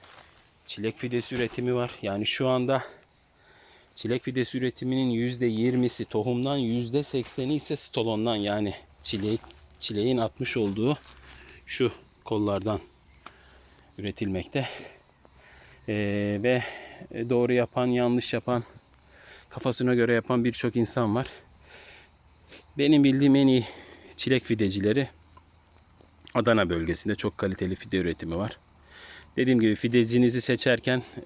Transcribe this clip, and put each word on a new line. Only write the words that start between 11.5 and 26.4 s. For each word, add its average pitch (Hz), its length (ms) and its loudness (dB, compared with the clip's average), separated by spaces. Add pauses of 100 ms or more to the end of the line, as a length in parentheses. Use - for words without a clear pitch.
şu 120 260 -2 (320)
kollardan 104 560 -2 (1160)
üretilmekte. 98 720 -4 (1200)
Ee, 110 40 -2 (500)
ve 123 200 2 (680)
doğru 123 240 2
yapan, 123 340 0
yanlış 123 460 2
yapan, 120 300 -2 (840)
kafasına 127 460 0
göre 120 180 4
yapan 117 300 2
birçok 120 320 -2
insan 113 400 0
var. 127 120 -2 (1500)
Benim 143 260 6
bildiğim 135 320 6
en 139 120 6
iyi 127 180 6 (500)
çilek 127 280 0
fidecileri 107 680 0 (1200)
Adana 110 360 4